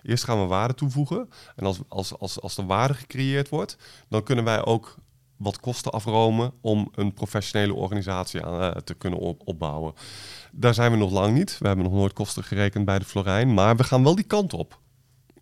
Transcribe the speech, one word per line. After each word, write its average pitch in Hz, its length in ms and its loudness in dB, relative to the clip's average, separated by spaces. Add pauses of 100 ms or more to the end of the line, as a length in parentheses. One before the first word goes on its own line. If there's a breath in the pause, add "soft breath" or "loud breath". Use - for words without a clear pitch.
eerst 117 200 0
gaan 110 180 0
we 92 60 0
waarde 104 260 0
toevoegen. 147 560 -2 (260 loud breath)
En - 100 -4
als, 95 220 -2
als, - 320 -8
als, - 220 -10
als - 160 -10
er 98 80 -4
waarde 113 280 2
gecreëerd 135 560 -4
wordt, 160 280 -6 (320 loud breath)
dan 110 140 0
kunnen 120 220 0
wij 110 200 0
ook 113 300 0 (420)
wat 101 220 -6
kosten 123 320 -6
afromen 113 600 2 (100)
om 107 340 0
een 104 180 0
professionele 101 600 -2
organisatie 92 720 -4
aan, 87 160 -4
eh, 90 200 -2
te - 120 -10
kunnen 90 260 -4
op-, 87 260 -6
opbouwen. 80 480 -6 (580 loud breath)
Daar 120 220 4
zijn 120 180 4
we 113 60 4
nog 98 140 2
lang 101 220 4
niet. 175 260 0
We 104 80 2
hebben 95 180 2
nog 90 80 0
nooit 98 200 2
kosten 101 300 -6
gerekend 101 420 0
bij 98 140 2
de 95 60 -6
Florijn, 101 480 2
maar 104 220 6
we 127 80 4
gaan 127 200 4
wel 160 120 6
die 202 100 0
kant 208 280 0
op. - 260 -8 (600)